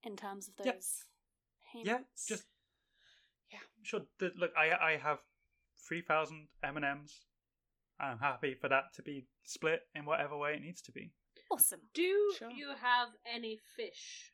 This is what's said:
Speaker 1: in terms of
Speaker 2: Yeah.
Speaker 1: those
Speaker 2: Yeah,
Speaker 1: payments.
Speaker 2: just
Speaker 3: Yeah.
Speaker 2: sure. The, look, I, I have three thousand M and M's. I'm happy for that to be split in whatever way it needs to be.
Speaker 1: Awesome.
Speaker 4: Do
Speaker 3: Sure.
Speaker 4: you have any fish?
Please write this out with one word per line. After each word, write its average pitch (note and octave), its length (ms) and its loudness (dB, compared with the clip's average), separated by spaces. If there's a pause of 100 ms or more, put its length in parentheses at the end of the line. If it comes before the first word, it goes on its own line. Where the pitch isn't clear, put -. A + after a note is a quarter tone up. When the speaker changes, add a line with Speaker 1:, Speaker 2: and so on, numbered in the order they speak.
Speaker 1:
in G#3+ 100 -6
terms G3 320 -8
of - 80 -16 (100)
Speaker 2:
Yeah. B3 100 4
Speaker 1:
those - 320 -6 (680)
Speaker 2:
Yeah, A3+ 100 -12 (100)
Speaker 1:
payments. - 320 -4
Speaker 2:
just G#3 180 -4 (1040)
Speaker 3:
Yeah. G#3 80 -18 (240)
Speaker 2:
sure. G#3 180 -4 (180)
The, F3+ 180 0
look, F3 200 0
I, D#3+ 160 6 (200)
I D3+ 60 2
have C#3+ 200 0 (720)
three E3+ 140 -4
thousand D#3 460 0 (140)
M C#3+ 140 -4
and D3 80 -2
M's. D3 360 -4 (800)
I'm C3 180 -2
happy C3+ 360 0
for C#3+ 140 -4
that C3+ 280 4
to - 60 -16
be C#3 240 -8 (180)
split - 380 0 (120)
in D3 100 -8
whatever D3 320 0
way D3 180 0
it D3+ 80 -6
needs E3+ 200 -12
to - 100 -20
be. - 200 -14 (380)
Speaker 1:
Awesome. - 300 4 (140)
Speaker 4:
Do G4 440 4
Speaker 3:
Sure. A#3 120 -10
Speaker 4:
you C#4+ 180 -10 (120)
have B3 280 4 (160)
any A#3 340 -6 (180)
fish? - 580 -12